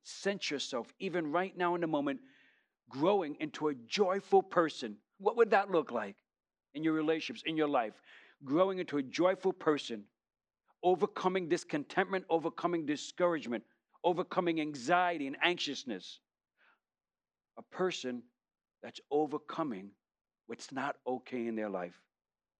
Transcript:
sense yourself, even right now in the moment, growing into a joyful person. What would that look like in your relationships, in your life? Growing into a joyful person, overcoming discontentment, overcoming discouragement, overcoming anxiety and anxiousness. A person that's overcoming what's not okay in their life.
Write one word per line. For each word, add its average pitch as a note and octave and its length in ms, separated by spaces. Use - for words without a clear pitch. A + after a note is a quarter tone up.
sense - 460
yourself, B2+ 500
even E3+ 320
right F3+ 240
now F3 200
in F3 60
the E3+ 60
moment, C#3+ 320
growing D3+ 500
into D3+ 280
a D3 80
joyful F#3+ 680
person. E3 560
What G#3+ 180
would A3 140
that G3+ 200
look D#3 200
like G#2+ 240
in D3+ 100
your D#3+ 100
relationships, D#3 520
in D#3+ 120
your D#3 100
life? B2 260
Growing F#3 360
into D#3 180
a C#3 60
joyful F3+ 500
person, C3 500
overcoming F#3 640
discontentment, F3 840
overcoming E3 560
discouragement, C#3 760
overcoming E3+ 580
anxiety D3+ 680
and C#3+ 140
anxiousness. C#3+ 760
A A2+ 40
person B2+ 640
that's A2+ 180
overcoming C#3+ 800
what's A#2 240
not C3 240
okay B2 420
in A2+ 80
their G#2+ 140
life. F2+ 300